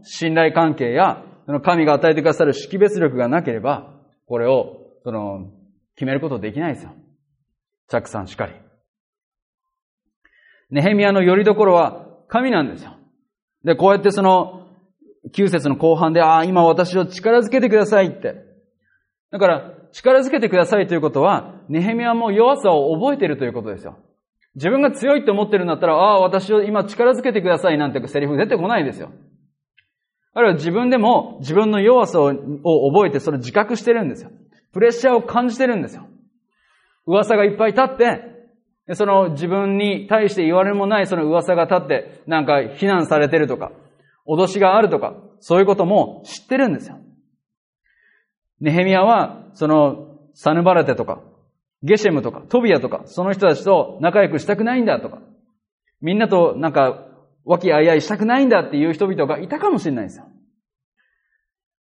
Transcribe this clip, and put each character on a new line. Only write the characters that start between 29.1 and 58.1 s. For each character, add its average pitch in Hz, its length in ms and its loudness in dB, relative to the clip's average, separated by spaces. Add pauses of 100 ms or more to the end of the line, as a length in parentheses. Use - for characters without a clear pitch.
あ 226 80 -2
る 233 80 4
い - 40 2
は - 40 -2
自 156 140 -6
分 233 180 -2
で 254 80 2
も 226 440 0
自 135 120 -10
分 214 180 2
の 208 120 0
弱 233 240 4
さ 175 160 0
を、 143 100 2 (320)
を 143 260 2
覚 190 160 4
え 156 40 -2
て 135 100 -4
そ 160 120 -6
れ 143 40 -4
自 123 160 -10
覚 208 240 0
し - 60 -8
て 240 100 2
る 233 100 -2
ん 160 60 -6
で 120 80 -10
す - 80 -18
よ。 - 60 -20 (420)
プ 185 80 -6
レ 233 80 6
ッ - 40 2
シ 240 140 -2
ャ 254 60 2
ー - 20 4
を 233 80 0
感 240 260 -2
じ 226 100 -8
て 262 80 0
る 240 100 0
ん 165 60 -4
で 117 60 -8
す - 80 -20
よ。 - 100 -20 (1000)
噂 208 320 2
が 208 80 4
い 202 40 4
っ 202 80 -4
ぱ 220 120 2
い 202 40 -2
立 247 100 2
っ 262 160 -2
て、 233 260 0 (640)
で、 180 80 -10
そ 208 100 -2
の 196 280 2
自 147 140 -6
分 196 300 -2
に 202 320 -4
対 214 220 0
し - 40 -10
て 185 80 -2
言 160 120 2
わ 185 100 2
れ 202 80 -2
も 202 140 -2
な 202 160 0
い 185 40 -4
そ 190 100 -4
の 156 100 -2
噂 165 280 0
が 170 100 2
立 185 120 -2
っ 160 100 -4
て、 - 400 -6
な 160 140 -2
ん 143 60 -4
か 143 160 2 (120)
非 190 120 -4
難 180 200 0
さ 156 120 0
れ 175 100 2
て 160 100 2
る 151 80 0
と 120 120 -4
か、 - 140 -12 (540)
脅 165 200 0
し 185 120 -4
が 190 180 4
あ 220 40 4
る 208 80 4
と 151 120 -2
か、 - 140 -8 (260)
そ 165 160 0
う 185 40 6
い 196 40 4
う - 20 0
こ 196 100 2
と 196 80 0
も 185 400 0
知 - 200 -18
っ - 20 -20
て 262 100 -2
る 269 120 2
ん 175 40 -2
で 127 80 -6
す - 80 -18
よ。 - 100 -20 (1600)
ネ 151 100 -2
ヘ 175 140 2
ミ 190 80 0
ヤ 185 100 4
は、 202 520 0
そ 156 120 -4
の、 151 520 0 (160)
サ 156 200 0
ヌ 170 80 0
バ 180 120 4
ラ 165 100 4
テ 127 100 0
と 110 100 -6
か、 - 160 -10 (600)
ゲ 170 140 2
シ 208 120 0
ェ 180 40 0
ム 139 100 0
と 117 80 -6
か、 - 180 -12
ト 247 120 2
ビ 233 120 2
ア 143 80 2
と 123 80 -4
か、 - 180 -10
そ - 180 -8
の 196 80 -2
人 190 160 0
た 151 80 4
ち - 80 -10
と 180 360 0
仲 175 220 2
良 170 80 0
く 151 80 -4
し - 80 -12
た 202 100 -2
く 202 60 -4
な 240 140 -2
い 247 60 0
ん 220 40 -2
だ 143 140 -2
と - 100 -12
か、 - 80 -20 (840)
み 165 140 -4
ん 208 40 -2
な 220 100 0
と 170 280 2
な 151 120 -4
ん 147 40 -8
か、 135 360 -2 (360)
和 175 140 0
気 175 140 0
あ 151 100 4
い 170 80 4
あ - 60 4
い - 40 2
し - 60 -6
た 208 100 -6